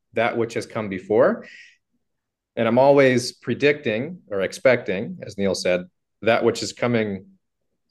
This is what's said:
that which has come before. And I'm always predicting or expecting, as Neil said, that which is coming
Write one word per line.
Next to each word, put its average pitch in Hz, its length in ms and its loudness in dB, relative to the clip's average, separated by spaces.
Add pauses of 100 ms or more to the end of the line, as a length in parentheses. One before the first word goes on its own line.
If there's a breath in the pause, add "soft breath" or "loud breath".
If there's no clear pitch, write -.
(140)
that 113 240 -2
which 113 160 -2
has 110 140 -6
come 107 200 -8
before. 110 580 0 (1120 loud breath)
And 113 120 0
I'm 117 100 0
always 131 540 4
predicting 139 880 -2 (100)
or 98 120 -4
expecting, 123 840 -2
as - 160 -12
Neil 98 160 0
said, 90 300 -2 (360)
that 110 240 2
which 113 160 0
is 104 100 -8
coming 107 540 -4 (640)